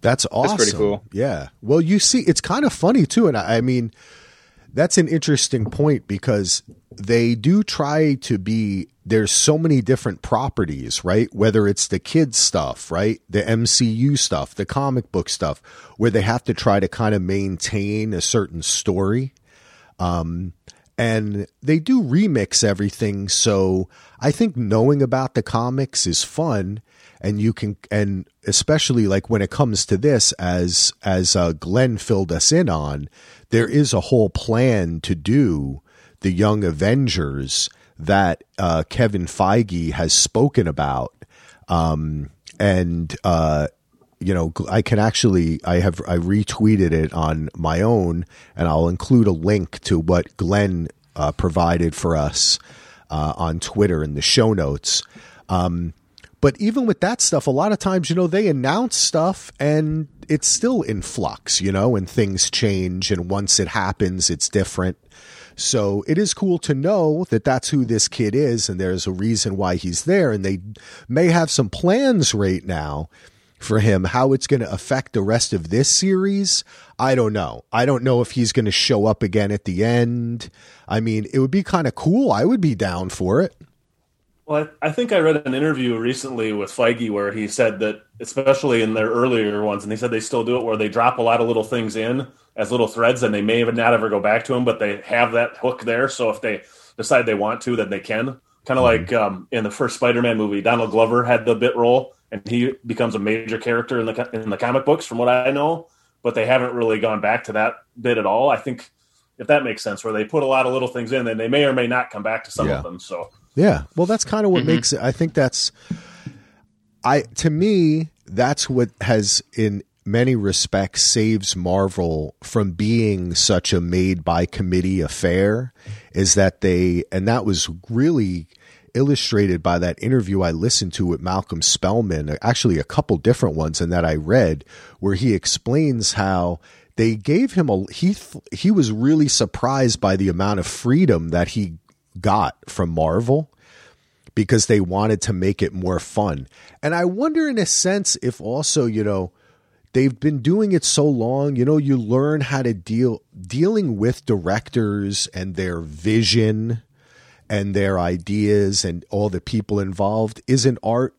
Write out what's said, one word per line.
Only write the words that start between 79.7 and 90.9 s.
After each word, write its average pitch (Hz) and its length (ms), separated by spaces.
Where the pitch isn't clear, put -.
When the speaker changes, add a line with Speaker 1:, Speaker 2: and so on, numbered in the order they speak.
Speaker 1:
end. 120 680
I 110 140
mean, 110 340
it 135 60
would 131 100
be 190 140
kinda 165 260
cool. 220 400
I 110 140
would 226 160
be 147 160
down 92 320
for 95 340
it. - 140
Speaker 3:
Well, 151 240
I, 147 60
I 156 60
think 240 200
I 196 60
read 156 280
an 131 60
interview 131 460
recently 120 560
with 101 160
Feige 117 400
where 101 220
he 107 160
said 110 320
that, 107 200
especially 135 640
in 110 140
their 110 160
earlier 117 520
ones, 101 200
and 104 100
he 110 60
said 117 120
they 110 100
still 113 220
do 120 140
it, 123 80
where 110 140
they 107 100
drop 117 300